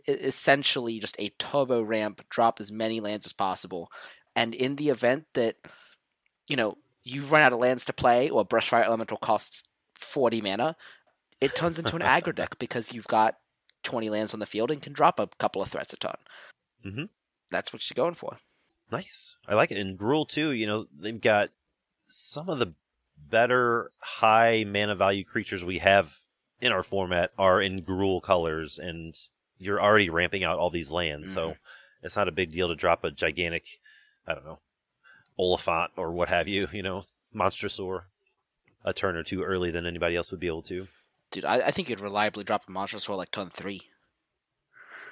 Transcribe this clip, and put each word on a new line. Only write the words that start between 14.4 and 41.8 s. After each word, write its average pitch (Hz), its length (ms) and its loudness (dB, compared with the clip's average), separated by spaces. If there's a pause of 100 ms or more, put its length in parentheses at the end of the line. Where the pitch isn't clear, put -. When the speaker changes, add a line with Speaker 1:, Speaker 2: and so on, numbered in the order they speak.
Speaker 1:
field 110 260 -2
and 147 100 -6
can 143 120 -14
drop 147 260 4
a 101 80 -2 (120)
couple 101 220 -2
of 92 80 -6
threats - 240 -8
a - 40 -14
turn. - 180 -8 (720)
Speaker 2:
Mm-hmm. 107 200 -10 (440)
Speaker 1:
That's - 240 -6
what - 160 -10
you're - 140 -10
going 170 120 0
for. - 220 -12 (540)
Speaker 2:
Nice. - 440 -10 (120)
I 104 80 0
like 120 160 2
it. 98 60 -6
In 95 200 -6
Gruul, 139 300 0
too, 151 240 -2
you 110 160 -2
know, 107 180 -2 (120)
they've 104 240 -10
got 104 280 4 (580)
some - 420 -8
of 151 100 -2
the 92 140 -2 (560)
better 120 680 2
high 113 680 4
mana 104 280 0
value 98 280 2
creatures 101 420 -6
we 90 140 -4
have 98 360 6 (440)
in 123 120 0
our 92 120 0
format 90 540 0
are 95 240 6
in 95 200 -2
Gruul 95 400 0
colors, 80 580 0
and 82 360 -12 (420)
you're 95 240 -2
already 104 280 8
ramping 87 340 0
out 85 160 0
all 87 100 2
these 80 220 -4
lands, 82 420 -4
so 82 160 -4
Speaker 1:
Mm-hmm. - 560 -16
Speaker 2:
it's - 100 -14
not 101 120 2
a 90 40 -2
big 82 200 -2
deal 87 160 0
to 85 80 -4
drop 82 280 2
a 82 80 -4
gigantic, 82 680 -4 (480)
I 82 80 -4
don't 71 100 -14
know, 76 140 -16 (800)
Oliphant 87 580 0
or 85 140 -4
what 87 180 0
have 87 180 2
you, 98 240 -2
you 104 120 -8
know, 95 200 -8 (320)
Monstrosaur 95 680 -4 (800)
a 98 100 0
turn 92 220 -2
or 82 80 -4
two 92 200 -4
early 90 280 -2
than 85 140 -4
anybody 85 300 -2
else 87 160 -4
would 90 80 -10
be 87 80 -4
able 82 160 -4
to. 92 240 -10 (440)
Speaker 1:
Dude, 95 140 -8
I, 104 220 2
I 143 40 2
think 180 180 -4